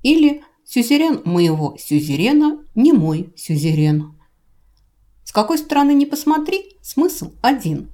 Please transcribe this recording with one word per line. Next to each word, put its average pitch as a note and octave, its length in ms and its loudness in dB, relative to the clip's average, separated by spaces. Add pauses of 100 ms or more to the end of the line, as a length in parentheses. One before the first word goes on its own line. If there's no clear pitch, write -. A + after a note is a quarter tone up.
Или D4 400 2 (200)
«Сюзерен C#4 600 0
моего E3 540 0
сюзерена – F3+ 840 0 (120)
не C#4+ 180 2
мой D#3+ 420 -2
сюзерен». D3+ 760 0 (1080)
С - 80 -18
какой D4+ 260 0
стороны C#4+ 380 0
ни C#4+ 100 4
посмотри, D4+ 760 -4
смысл - 600 -4
один. A3 520 -2